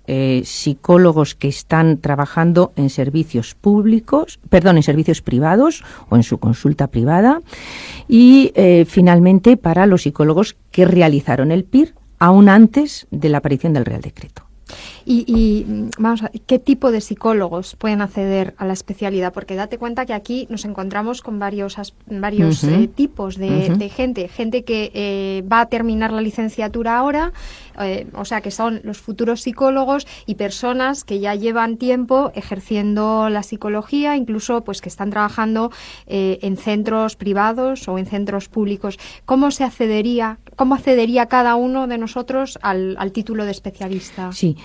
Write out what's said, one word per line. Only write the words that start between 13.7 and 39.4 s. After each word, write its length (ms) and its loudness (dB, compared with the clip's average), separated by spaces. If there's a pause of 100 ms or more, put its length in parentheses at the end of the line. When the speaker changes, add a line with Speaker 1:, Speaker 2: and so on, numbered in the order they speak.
Speaker 1:
del 120 0
Real 160 -6
Decreto. 440 -18 (640)
Speaker 2:
Y, 200 0
y, 380 2
mm, 240 -6 (100)
vamos 240 -2
a, 80 -8 (160)
¿qué 120 2
tipo 340 0
de 80 -2
psicólogos 760 -4
pueden 260 -4
acceder 560 -4
a 80 -8
la 80 -4
especialidad? 580 -6
Porque 240 -12
date 220 -8
cuenta 260 -8
que 80 -8
aquí 380 -8
nos 160 -10
encontramos 560 -8
con 160 -10
varios 400 -8
as-, 160 -16 (120)
varios, 560 -2
Speaker 1:
Ujú. 120 0
Speaker 2:
eh, 140 2
tipos 480 -6
de, 340 -2
Speaker 1:
Ujú. 80 0
Speaker 2:
de 100 -4
gente. 400 -6
Gente 360 -6
que, 280 -6
eh, 580 -6
va 120 2
a 40 -2
terminar 460 -4
la 80 -4
licenciatura 800 -4
ahora, 340 -2 (480)
eh, 320 -8
o 140 -12
sea, 160 -6
que 80 -10
son 340 -6
los 140 -12
futuros 420 -6
psicólogos, 640 -2 (200)
y 80 -8
personas 720 -6
que 160 -6
ya 140 -4
llevan 440 -4
tiempo 560 0
ejerciendo 960 -4
la 120 -4
psicología, 760 -4
incluso, 460 -4
pues, 180 -10
que 80 -12
están 180 -8
trabajando, 640 -2 (360)
eh, 360 -2
en 160 -4
centros 580 -4
privados 720 -2
o 80 -6
en 80 -6
centros 460 -6
públicos. 480 -6 (260)
¿Cómo 280 0